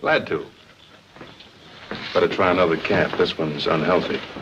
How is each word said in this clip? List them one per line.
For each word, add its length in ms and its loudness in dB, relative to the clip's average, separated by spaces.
Glad 280 2
to. 180 -4
Better 140 4
try 220 2
another 280 4
cap. 400 0
This 180 2
one's 300 -4
unhealthy. 520 0